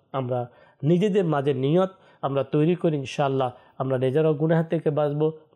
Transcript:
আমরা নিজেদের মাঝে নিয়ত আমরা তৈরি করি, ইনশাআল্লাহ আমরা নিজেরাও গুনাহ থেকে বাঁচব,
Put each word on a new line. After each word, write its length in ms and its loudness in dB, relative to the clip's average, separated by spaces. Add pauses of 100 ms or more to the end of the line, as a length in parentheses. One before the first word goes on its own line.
(120)
আমরা 380 -4 (320)
নিজেদের 420 2
মাঝে 300 0
নিয়ত 360 2 (320)
আমরা 220 -2
তৈরি 300 2
করি, 220 0
ইনশাআল্লাহ 540 -2 (280)
আমরা 200 -2
নিজেরাও 360 2
গুনাহ 280 2
থেকে 280 -2
বাঁচব, 400 0 (260)